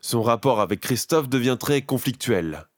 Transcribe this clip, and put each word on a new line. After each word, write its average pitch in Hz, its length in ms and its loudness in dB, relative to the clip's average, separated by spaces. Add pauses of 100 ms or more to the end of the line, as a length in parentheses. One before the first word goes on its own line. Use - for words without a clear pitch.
son 120 200 -2
rapport 117 400 2
avec 98 200 0
Christophe 143 480 0
devient 123 320 2
très 143 220 0
conflictuel. 101 840 -2 (140)